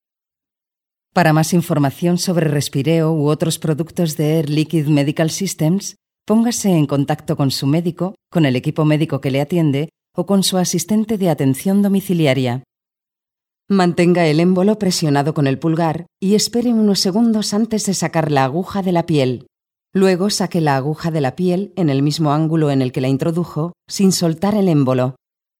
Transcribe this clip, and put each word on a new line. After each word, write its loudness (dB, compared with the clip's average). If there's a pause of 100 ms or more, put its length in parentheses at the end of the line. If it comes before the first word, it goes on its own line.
(1120)
Para 4
más 2
información 0
sobre 0
Respireo 0
u 0
otros -2
productos -4
de 0
Air -2
Liquide 0
Medical 2
Systems, -2 (280)
póngase 0
en 4
contacto -2
con 0
su -4
médico, -2 (160)
con 2
el 2
equipo -2
médico 0
que -4
le 0
atiende 0 (260)
o -4
con 2
su 0
asistente -2
de 0
atención 0
domiciliaria. 0 (1040)
Mantenga 2
el 2
émbolo 2
presionado 0
con 0
el -2
pulgar -2 (140)
y 0
espere 0
unos 2
segundos 0
antes -2
de 0
sacar -2
la 2
aguja -4
de -2
la 0
piel. 0 (480)
Luego 2
saque -2
la 2
aguja -4
de -2
la -2
piel -2
en 0
el 0
mismo 0
ángulo 0
en 0
el -2
que -4
la -2
introdujo, -2 (160)
sin 2
soltar 0
el 2
émbolo. 0 (440)